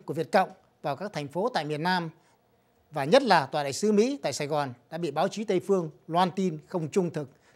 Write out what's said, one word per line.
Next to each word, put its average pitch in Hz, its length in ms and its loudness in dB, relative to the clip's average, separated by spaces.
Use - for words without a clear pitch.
của 147 100 -6
Việt 160 180 -4
Cộng 190 160 4
vào 143 140 -2
các 202 160 -10
thành 147 160 -6
phố 190 200 -2
tại 175 160 -2
miền 151 180 -4
Nam 175 280 0
và 147 140 -2
nhất 233 180 6
là 175 240 6
tòa 147 160 -4
đại 139 100 -4
sứ 214 200 0
Mỹ 247 300 4
tại 147 100 -2
Sài 147 160 -4
Gòn 143 240 -2
đã 160 80 -10
bị 170 120 -4
báo 160 180 0
chí 208 160 -6
Tây 185 160 0
phương 180 300 0
loan 175 220 2
tin 180 360 -2
không 160 220 -4
trung 175 220 0
thực, 147 180 -6